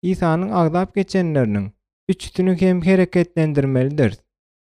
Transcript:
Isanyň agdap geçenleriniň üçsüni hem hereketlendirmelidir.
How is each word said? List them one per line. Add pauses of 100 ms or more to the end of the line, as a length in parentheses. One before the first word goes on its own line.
Isanyň
agdap
geçenleriniň (440)
üçsüni
hem
hereketlendirmelidir. (520)